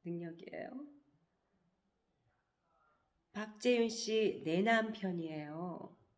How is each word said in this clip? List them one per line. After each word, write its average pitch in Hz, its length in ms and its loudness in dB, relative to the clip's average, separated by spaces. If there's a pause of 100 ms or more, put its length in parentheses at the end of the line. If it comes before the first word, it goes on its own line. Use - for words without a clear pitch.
능력이에요? 170 840 -8 (2500)
박재윤 226 580 2
씨, 220 560 2
내 170 160 2
남편이에요. 175 1400 -2 (200)